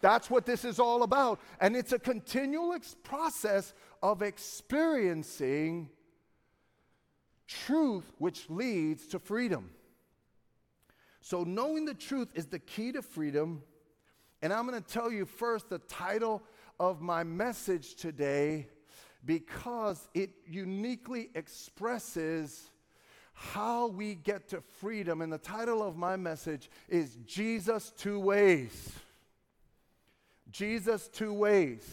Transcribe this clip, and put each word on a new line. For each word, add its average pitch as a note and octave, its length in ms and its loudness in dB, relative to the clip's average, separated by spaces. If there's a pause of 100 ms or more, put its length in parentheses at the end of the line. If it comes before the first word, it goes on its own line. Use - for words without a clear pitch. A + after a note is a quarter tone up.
That's G#3+ 280 8
what A#3+ 160 4
this A#3+ 200 0
is A3+ 140 -4
all A#3+ 240 6
about. B3 360 4 (200)
And G3+ 160 6
it's G3+ 180 0
a B3 60 2
continual C#4 760 -2
ex-, - 300 -10
process B3 720 0 (280)
of F#3+ 200 2
experiencing E3+ 1700 0 (1600)
truth C4 680 2
which - 320 -2
leads E3 580 0
to - 120 -6
freedom. G3 500 -2 (1500)
So F3 220 -4
knowing C4+ 420 -2
the D4 80 -4
truth B3+ 400 -4
is D#3+ 140 -6
the E3 120 -8
key A#3 320 -6
to C4+ 100 -6
freedom. D3+ 640 -2 (760)
And D#3+ 100 0
I'm A3+ 140 0
gonna B3 160 -6
tell A#3 280 -4
you G#3 160 -2
first A#3 440 -4
the F3+ 100 -4
title G#3+ 640 -2 (340)
of F3+ 220 2
my E3+ 240 0
message F3+ 720 -4
today D3 720 0 (580)
because F#3 880 -2
it F#3 180 0 (140)
uniquely G#3 880 -6
expresses E3 1400 -6 (600)
how A#3 560 -2
we G#3 280 -4
get F#3+ 340 -4
to F#3 100 -6
freedom. F#3+ 600 -4
And D#3+ 100 -4
the D#3 60 -6
title A3+ 440 -2
of G3 140 -4
my F3+ 220 -2
message D#3+ 520 -6 (200)
is C#3+ 360 0
Jesus G#3+ 680 -2
Two G3+ 240 -4
Ways. F#3+ 720 4 (1600)
Jesus G#3+ 560 -2
Two G#3+ 260 -4
Ways. G3+ 580 4